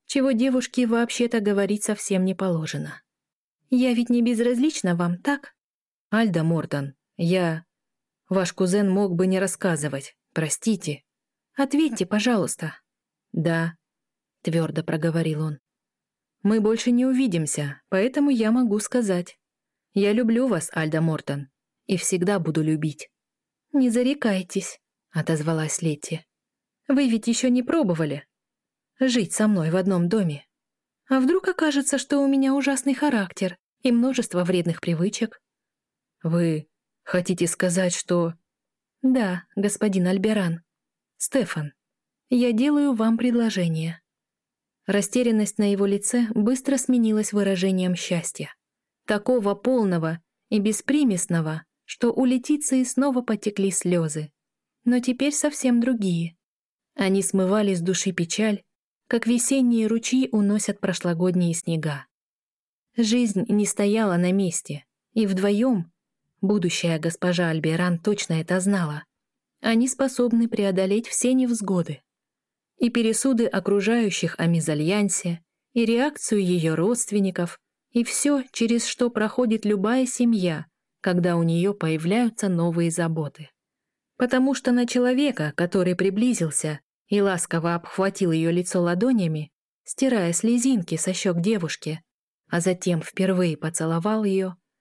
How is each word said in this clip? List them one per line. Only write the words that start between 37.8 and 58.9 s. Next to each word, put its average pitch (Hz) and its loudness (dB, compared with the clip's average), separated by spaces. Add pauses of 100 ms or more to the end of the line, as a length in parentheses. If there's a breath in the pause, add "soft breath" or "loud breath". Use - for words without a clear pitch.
что...» 170 -2 (640)
«Да, 226 0 (100)
господин 196 0
Альберан. 190 0 (560)
Стефан, 160 -4 (560)
я 247 2
делаю 285 2
вам 226 2
предложение». 190 0 (840)
Растерянность 214 0
на 208 4
его 202 2
лице 202 0
быстро 254 0
сменилась 220 2
выражением 190 0
счастья. - -6 (520)
Такого 208 0
полного 185 0 (280)
и 214 0
беспримесного, 196 0 (200)
что - -2
у 262 0
Летиции 262 0
снова 254 0
потекли 208 -2
слёзы. 160 -2 (520)
Но 247 2
теперь 254 0
совсем 262 0
другие. 196 0 (600)
Они 190 2
смывали 196 2
с 175 -2
души 185 -2
печаль, 196 -2 (480)